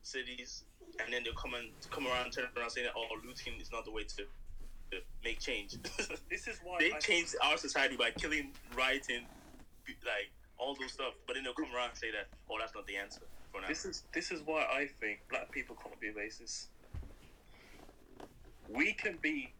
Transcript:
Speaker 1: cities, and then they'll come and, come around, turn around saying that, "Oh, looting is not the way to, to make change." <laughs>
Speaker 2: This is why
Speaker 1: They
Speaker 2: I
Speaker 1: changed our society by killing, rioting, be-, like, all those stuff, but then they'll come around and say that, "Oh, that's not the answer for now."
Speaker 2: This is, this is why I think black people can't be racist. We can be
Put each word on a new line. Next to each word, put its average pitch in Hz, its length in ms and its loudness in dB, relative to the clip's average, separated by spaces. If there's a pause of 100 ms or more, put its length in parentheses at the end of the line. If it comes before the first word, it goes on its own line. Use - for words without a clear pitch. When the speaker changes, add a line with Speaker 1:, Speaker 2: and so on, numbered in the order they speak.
Speaker 1:
cities, 123 600 -6 (400)
and 113 80 -2
then 123 120 2
they'll 117 100 0
come 123 220 -2
and, 117 140 -4 (200)
come 143 180 0
around, 123 240 4
turn 127 140 2 (100)
around 117 140 2
saying 123 160 0
that, 110 100 2
"Oh, 117 80 0 (220)
looting 123 340 -6
is - 140 -6
not 113 100 -2
the 107 80 -6
way 107 120 0
to, - 200 -4 (680)
to - 100 -4 (220)
make 117 160 0
change." 107 360 0 (280)
<laughs> - 260 -4
Speaker 2:
This 190 180 -2
is 226 160 -6
why 180 160 -2
Speaker 1:
They 165 140 8
Speaker 2:
I 151 60 0
Speaker 1:
changed 170 440 6
our 147 140 8
society 135 400 4
by 117 140 6
killing, 151 400 2 (260)
rioting, 131 480 4 (600)
be-, - 100 -8 (100)
like, 101 240 2 (280)
all 135 220 0
those 131 140 -4
stuff, 135 200 -2 (120)
but 127 80 -2
then 131 100 0
they'll 123 120 -2
come 143 200 0
around 120 140 2
and - 80 -8
say - 140 -2
that, 104 160 -2 (220)
"Oh, 110 100 -2
that's - 160 -2
not 101 120 -8
the 98 80 -4
answer 98 260 -4 (300)
for 98 80 -4
now." 95 80 -2
Speaker 2:
This 156 180 0
is, - 180 -4 (100)
this 170 180 0
is 165 140 -2
why 156 160 6 (100)
I 139 160 4 (140)
think 107 180 0 (100)
black - 220 0
people 127 240 -4
can't - 240 -10
be 104 120 -2
racist. 110 560 -6 (2000)
We 151 240 6
can 190 280 0
be 147 380 2